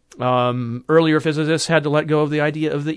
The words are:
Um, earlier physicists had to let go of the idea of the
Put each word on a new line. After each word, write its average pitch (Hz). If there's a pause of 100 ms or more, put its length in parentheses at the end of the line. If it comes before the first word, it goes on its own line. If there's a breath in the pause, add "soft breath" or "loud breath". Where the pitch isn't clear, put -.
(180)
Um, 123
earlier 156
physicists 156
had 160
to 147
let 151
go 151
of 147
the 151
idea 151
of 147
the 156